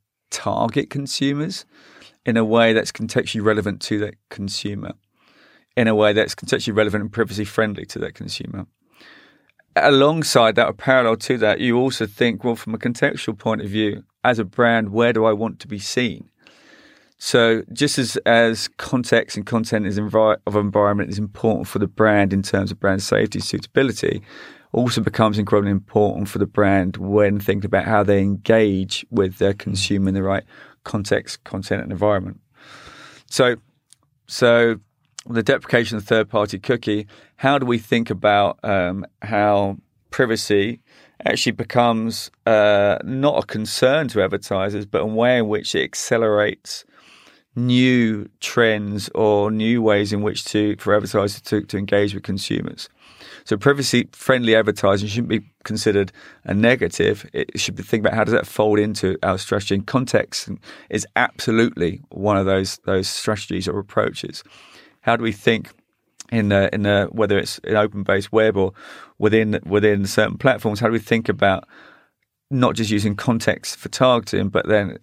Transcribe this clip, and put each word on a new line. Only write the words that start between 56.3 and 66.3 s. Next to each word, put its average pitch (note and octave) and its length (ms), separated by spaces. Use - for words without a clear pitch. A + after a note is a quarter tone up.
a - 80
negative. G#2 800
It - 260
should - 160
be F#2+ 80
thinking G#2+ 240
about A2 80
how A2 80
does G#2+ 100
that - 140
fold G#2+ 320
into G2 420
our F#2+ 160
strategy. G2 380
And G2+ 100
context - 640
is G2+ 160
absolutely A2 920
one G2+ 280
of F#2+ 80
those, F#2+ 400
those F#2+ 220
strategies F#2+ 600
or - 100
approaches. - 640
How A#2 140
do A#2 80
we A2+ 80
think G#2 380